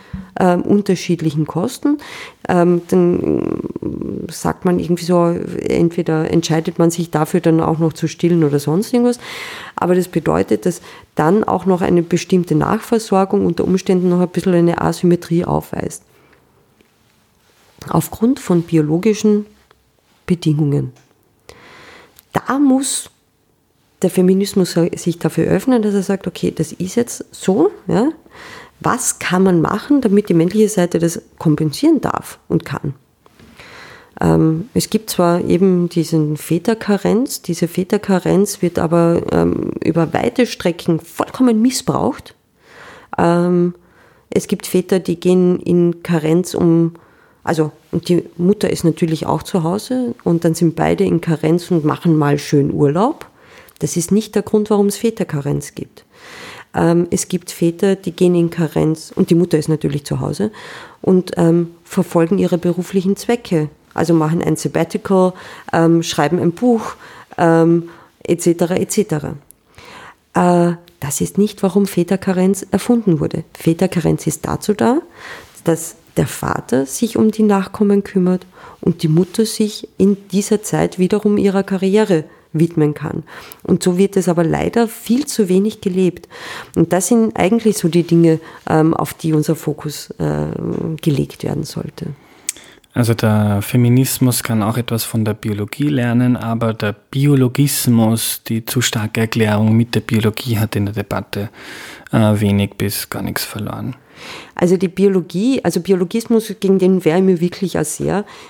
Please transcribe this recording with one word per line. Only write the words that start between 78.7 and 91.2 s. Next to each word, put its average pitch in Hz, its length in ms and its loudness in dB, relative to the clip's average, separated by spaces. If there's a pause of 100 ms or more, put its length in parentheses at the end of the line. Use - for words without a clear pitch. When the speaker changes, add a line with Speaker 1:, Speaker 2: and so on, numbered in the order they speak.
Speaker 1:
und 165 220 0
die 165 40 2
Mutter 180 380 2
sich 214 420 -4 (100)
in 196 200 4 (140)
dieser 208 300 0
Zeit 165 380 -2
wiederum 208 380 2
ihrer 196 260 2
Karriere 190 640 2 (260)
widmen 156 420 2
kann. 151 300 -8 (400)
Und 185 200 0
so 180 140 0
wird 196 200 2
es 185 100 2
aber 170 160 2
leider 160 440 0
viel 240 380 -2
zu 202 240 0
wenig 196 320 0
gelebt. 185 460 -2 (480)
Und 165 180 2
das 185 140 0
sind 226 280 2
eigentlich 208 420 2
so - 100 0
die 165 160 2
Dinge, 165 360 4 (280)
ähm, 160 260 4
auf - 200 -4
die 160 200 -2
unser 151 220 0
Fokus, - 640 -8
äh, 151 300 -2 (540)
gelegt 143 420 -2